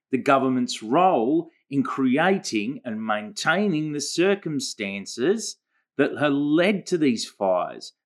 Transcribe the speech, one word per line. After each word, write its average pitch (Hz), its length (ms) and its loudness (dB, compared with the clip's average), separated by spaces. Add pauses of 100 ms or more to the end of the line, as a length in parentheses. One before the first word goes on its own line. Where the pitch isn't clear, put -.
(100)
the 131 80 0
government's 127 640 2
role 156 680 2 (240)
in 139 80 2
creating 135 1040 0
and 110 200 -8
maintaining 151 840 -2
the 143 100 -6
circumstances 156 1600 -2 (420)
that - 200 0
have 143 140 2
led 156 540 2
to 180 100 -2
these 131 320 0
fires 90 680 -2 (120)